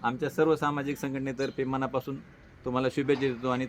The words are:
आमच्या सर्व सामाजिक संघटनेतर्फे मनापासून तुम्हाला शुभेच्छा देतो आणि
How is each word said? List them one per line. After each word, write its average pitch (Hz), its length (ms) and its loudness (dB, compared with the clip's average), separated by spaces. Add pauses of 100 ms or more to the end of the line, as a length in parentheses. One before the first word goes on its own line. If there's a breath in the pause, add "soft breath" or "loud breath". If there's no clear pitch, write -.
आमच्या 127 280 -2
सर्व 160 260 4
सामाजिक 147 420 -2
संघटनेतर्फे 135 640 -2
मनापासून 131 520 -2 (480)
तुम्हाला 131 280 2
शुभेच्छा 139 340 2
देतो 123 220 -2
आणि 127 200 0